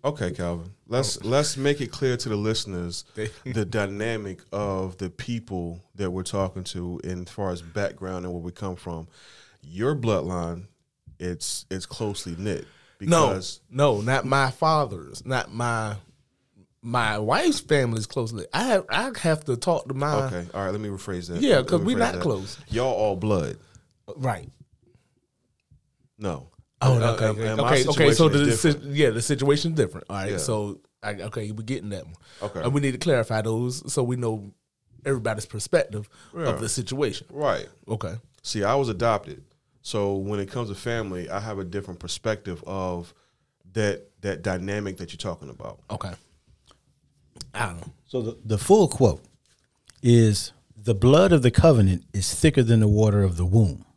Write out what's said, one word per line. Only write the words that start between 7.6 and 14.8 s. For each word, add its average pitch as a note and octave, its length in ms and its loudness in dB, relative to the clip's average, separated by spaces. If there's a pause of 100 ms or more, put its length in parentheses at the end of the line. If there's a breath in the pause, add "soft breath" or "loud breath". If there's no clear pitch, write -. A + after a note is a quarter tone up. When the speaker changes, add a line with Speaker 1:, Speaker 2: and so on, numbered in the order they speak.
Speaker 1:
background F#2 640 -6
and F2+ 80 -6
where F2 80 -8
we F2 100 -10
come F#2 240 -8
from. E2 320 -10 (540 soft breath)
Your G#2 340 -4
bloodline, F2+ 680 -2 (520)
it's, - 520 -6
it's F#2+ 160 -8
closely G2+ 520 -8
knit F#2+ 280 -6 (340 soft breath)
Speaker 2:
No, D#3+ 280 4
Speaker 1:
because F#2+ 320 -6 (100)
Speaker 2:
no, B2+ 320 2
not C3 240 0
my C3+ 240 2
father's, B2 720 -2